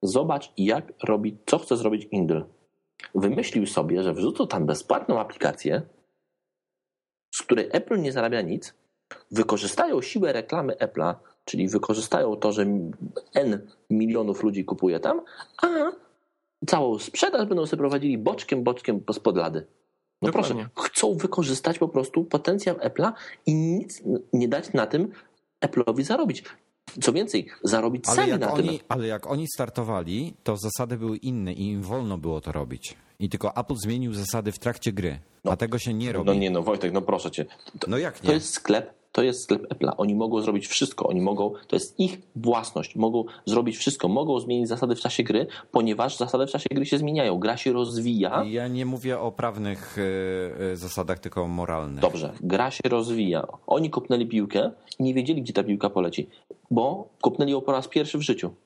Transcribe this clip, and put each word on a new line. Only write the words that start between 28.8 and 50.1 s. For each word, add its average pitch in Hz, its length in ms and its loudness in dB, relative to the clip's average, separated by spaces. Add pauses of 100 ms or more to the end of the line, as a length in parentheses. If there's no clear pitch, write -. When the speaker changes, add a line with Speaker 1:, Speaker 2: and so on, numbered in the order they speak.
Speaker 3:
ale 120 180 -2
jak 107 200 -4
oni 151 280 -2
startowali, 110 880 -4
to 110 140 0
zasady 113 400 -4
były 110 200 -4
inne 110 360 -2
i 98 160 -2
im 101 140 -2
wolno 104 360 -4
było 80 220 -4
to 76 120 -8
robić. 65 440 -8 (220)
I 98 100 -2
tylko - 280 -2
Apple 123 200 -4
zmienił 113 380 -4
zasady 104 380 -2
w - 60 -10
trakcie 120 340 -2
gry, 90 260 -4 (260)
Speaker 1:
No. - 80 2
Speaker 3:
a - 40 0
tego 117 220 -2
się 113 160 -2
nie 117 180 -2
robi. 87 140 0
Speaker 1:
No 101 80 6
nie, 98 160 2
no 87 120 2
Wojtek, 92 300 0
no 95 100 2
proszę 90 280 0
cię. 87 140 -4 (340)
To, - 120 -4
Speaker 3:
No 117 80 0
jak 160 220 -4
Speaker 1:
to - 80 0
Speaker 3:
nie? 151 60 6
Speaker 1:
jest 156 200 -2
sklep, - 400 0 (180)
to 120 100 2
jest 127 200 2
sklep 104 200 2 (100)
Apple'a. - 260 0
Oni 104 160 2
mogą 113 280 2
zrobić 104 240 0
wszystko, - 420 0
oni 90 120 2
mogą, 101 320 0 (160)
to - 80 2
jest - 240 -2
ich 185 180 0 (180)
własność, 117 600 0
mogą 113 280 2 (220)
zrobić 113 300 2
wszystko, - 320 0
mogą 131 320 2
zmienić 120 280 0
zasady 120 260 0
w - 60 -10
czasie - 220 0
gry, 117 240 2 (260)
ponieważ 117 440 2
zasady 127 300 0
w 139 40 -8
czasie 151 220 -2
gry 139 140 0
się 143 120 2
zmieniają. 147 400 0
Gra 110 180 0
się 131 160 0
rozwija. 117 720 0
Speaker 3:
Ja 117 240 -4
nie 127 180 -2
mówię 127 340 -2
o 117 120 -4
prawnych, 104 640 -4
e, 92 760 -2